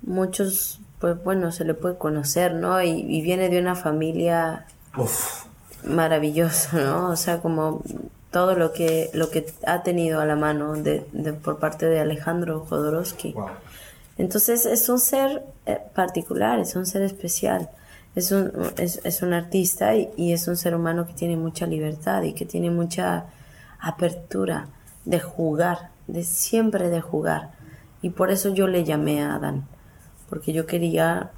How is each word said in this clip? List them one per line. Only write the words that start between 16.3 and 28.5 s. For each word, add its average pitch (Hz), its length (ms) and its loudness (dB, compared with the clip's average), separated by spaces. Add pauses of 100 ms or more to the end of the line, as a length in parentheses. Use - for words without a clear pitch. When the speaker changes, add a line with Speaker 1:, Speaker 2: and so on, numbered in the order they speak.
Speaker 1:
es 180 180 -2
un 185 80 -2
ser 190 180 -2
especial, 190 680 -2 (460)
es 180 160 0
un, 196 200 2 (240)
es, 175 280 -2
es - 180 -2
un 180 100 2
artista 180 640 2
y, 202 220 2
y 175 160 2
es 170 160 0
un 175 80 0
ser 175 180 0
humano 170 320 0
que 170 80 -16
tiene 170 220 -2
mucha 160 300 -4
libertad 156 560 -2
y 156 120 -2
que - 100 -6
tiene 170 260 -2
mucha 170 560 0 (540)
apertura - 880 -2 (360)
de 170 160 2
jugar, 165 680 0 (180)
de 170 160 -4
siempre 208 680 2
de 170 100 0
jugar. 156 520 -2 (500)
Y 180 80 -2
por 185 200 2
eso 196 220 2